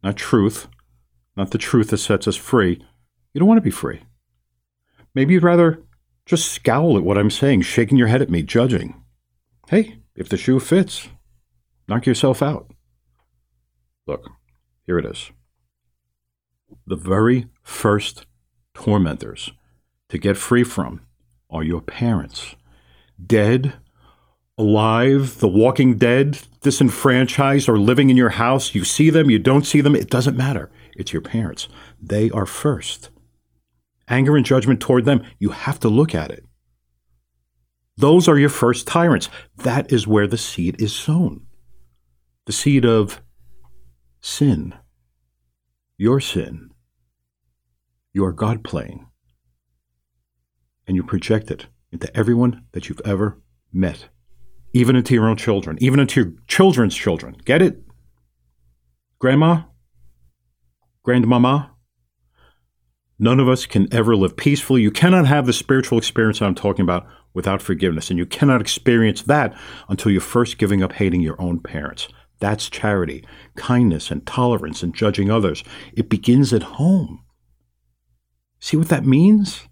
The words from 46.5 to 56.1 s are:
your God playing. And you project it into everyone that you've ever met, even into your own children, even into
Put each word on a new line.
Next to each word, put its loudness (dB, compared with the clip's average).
your -2
God -4
playing. -12
And -2
you -2
project -4
it -12
into -12
everyone 0
that -12
you've -12
ever -4
met, -4
even 4
into 2
your 2
own 0
children, -4
even 2
into 0